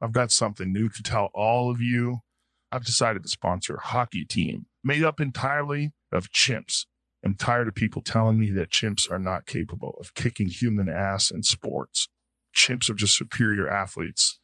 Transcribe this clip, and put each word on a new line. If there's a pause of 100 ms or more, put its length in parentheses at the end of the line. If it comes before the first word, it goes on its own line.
I've
got
something
new
to
tell
all
of
you. (520)
I've
decided
to
sponsor
a
hockey
team (180)
made
up
entirely (180)
of
chimps. (380)
I'm
tired
of
people
telling
me
that
chimps
are
not
capable
of
kicking
human
ass
in
sports. (460)
Chimps
are
just
superior
athletes.